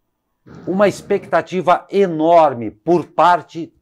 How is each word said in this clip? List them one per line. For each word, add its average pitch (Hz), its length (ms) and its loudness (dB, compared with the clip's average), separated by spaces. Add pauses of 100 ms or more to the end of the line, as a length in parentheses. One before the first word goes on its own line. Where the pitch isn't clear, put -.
(680)
uma 190 220 0
expectativa 175 1000 -4
enorme 156 800 2
por 160 340 -2
parte 165 680 -2 (100)